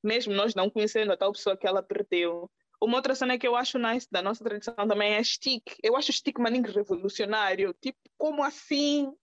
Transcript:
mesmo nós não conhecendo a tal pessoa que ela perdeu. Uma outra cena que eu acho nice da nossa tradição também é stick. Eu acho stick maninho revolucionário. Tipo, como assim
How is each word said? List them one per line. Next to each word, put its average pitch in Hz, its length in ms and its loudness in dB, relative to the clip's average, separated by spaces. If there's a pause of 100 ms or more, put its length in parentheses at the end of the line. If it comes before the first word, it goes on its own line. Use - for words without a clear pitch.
mesmo 220 300 -2
nós 208 220 2
não 196 160 2
conhecendo 214 420 2
a 175 40 4
tal 196 160 4
pessoa 190 240 0
que 196 100 -2
ela 190 160 2
perdeu. 175 680 -2 (300)
Uma 233 160 2
outra 262 180 2
cena 254 240 0
que 247 100 0
eu 240 80 2
acho 254 220 -2
nice 240 320 -2
da 185 120 -2
nossa 220 220 -2
tradição 220 300 -6
também 208 400 2
é 220 100 2
stick. - 580 -4
Eu 233 140 2
acho 277 160 0
stick - 260 -4
maninho 233 320 0
revolucionário. 196 1080 -2
Tipo, - 180 -8 (180)
como 294 280 0
assim 285 680 -2 (100)